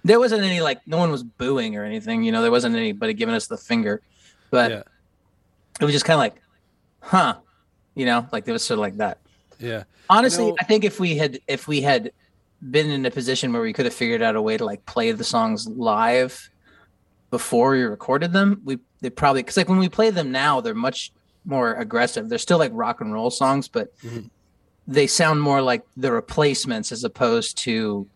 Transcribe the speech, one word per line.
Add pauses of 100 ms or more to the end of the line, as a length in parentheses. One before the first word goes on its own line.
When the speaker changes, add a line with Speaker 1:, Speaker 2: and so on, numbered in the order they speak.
Speaker 1:
There
wasn't
any,
like,
no
one
was
booing
or
anything,
you
know,
there
wasn't
anybody
giving
us
the
finger, (500)
but
Speaker 2:
Yeah. (1000)
Speaker 1:
it
was
just
kinda
like, (640)
"Huh," (580)
you
know,
like,
it
was
sort
of
like
that. (400)
Speaker 2:
Yeah. (260)
Speaker 1:
Honestly,
Speaker 2:
I
know
Speaker 1:
I
think
if
we
had,
if
we
had (580)
been
in
a
position
where
we
could
have
figured
out
a
way
to,
like,
play
the
songs
live (800)
before
we
recorded
them,
we, (220)
they
probably,
'cause,
like,
when
we
play
them
now,
they're
much (320)
more
aggressive.
They're
still,
like,
rock
and
roll
songs,
but (120)
Speaker 2:
Mm-hmm. (580)
Speaker 1:
they
sound
more
like (140)
the
Replacements
as
opposed
to